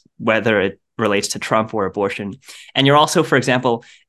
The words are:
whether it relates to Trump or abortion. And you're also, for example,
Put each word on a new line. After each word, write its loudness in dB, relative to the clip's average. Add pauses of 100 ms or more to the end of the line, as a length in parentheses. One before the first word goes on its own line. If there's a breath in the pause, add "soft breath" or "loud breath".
(200)
whether 0
it -4 (180)
relates 0
to -8
Trump -2
or -2
abortion. -6 (380 loud breath)
And 2
you're 6
also, 4
for 0
example, 0 (260 soft breath)